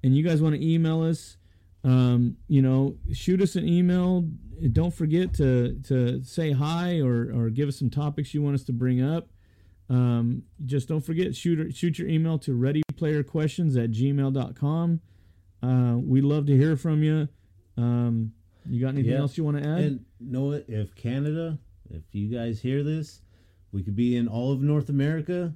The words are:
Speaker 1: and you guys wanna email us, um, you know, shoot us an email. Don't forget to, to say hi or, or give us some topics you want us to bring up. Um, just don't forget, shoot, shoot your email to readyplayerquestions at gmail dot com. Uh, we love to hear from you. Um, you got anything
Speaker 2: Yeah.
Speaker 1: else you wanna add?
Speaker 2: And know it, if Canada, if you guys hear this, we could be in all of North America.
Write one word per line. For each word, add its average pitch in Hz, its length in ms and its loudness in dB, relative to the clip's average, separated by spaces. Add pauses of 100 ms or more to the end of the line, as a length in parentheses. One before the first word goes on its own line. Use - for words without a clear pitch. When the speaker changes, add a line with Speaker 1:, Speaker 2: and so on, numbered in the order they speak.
Speaker 1:
and 131 120 6
you 151 80 4
guys 160 180 2
wanna 156 180 2
email 160 420 2
us, 160 360 -2 (460)
um, 123 540 4 (100)
you 139 140 4
know, 131 360 2 (160)
shoot 180 280 0
us 196 140 0
an 170 120 -2
email. 180 600 2 (440)
Don't 160 220 0
forget 170 420 0
to, 127 520 2
to 127 360 0
say 156 280 -4
hi 165 480 -2
or, 120 340 0
or 117 160 0
give 139 180 -2
us 139 100 -6
some 131 120 0
topics 143 440 -4
you 147 80 -2
want 143 140 0
us 135 100 -2
to 131 80 -4
bring 127 280 0
up. 156 280 -2 (600)
Um, 123 540 2 (220)
just 131 220 -2
don't 151 140 -2
forget, 165 340 -2
shoot, 160 400 -2
shoot 170 240 -2
your 170 80 -6
email 160 320 0
to 143 160 -6
readyplayerquestions 151 1300 0
at 117 80 0
gmail 135 420 2
dot 127 220 -4
com. 165 460 0 (600)
Uh, 123 380 2
we 131 220 2
love 143 260 2
to 143 80 6
hear 151 220 6
from 151 260 0
you. 156 240 2 (500)
Um, 120 540 0 (380)
you 123 100 -2
got 131 100 -2
anything 135 220 0
Speaker 2:
Yeah. 131 80 2
Speaker 1:
else 143 180 -2
you 165 60 -2
wanna 147 160 -2
add? 151 240 -2
Speaker 2:
And 139 220 -2 (140)
know 131 320 -4
it, 143 180 -6
if 107 260 -6
Canada, 151 640 -4 (300)
if 80 140 -14 (100)
you 104 160 -4
guys 117 320 -6
hear 135 220 -2
this, 156 380 -6 (520)
we 98 100 -4
could 98 120 -4
be 120 200 2
in 120 120 0
all 120 240 -2
of 131 100 -2
North 147 280 0
America. 156 680 -2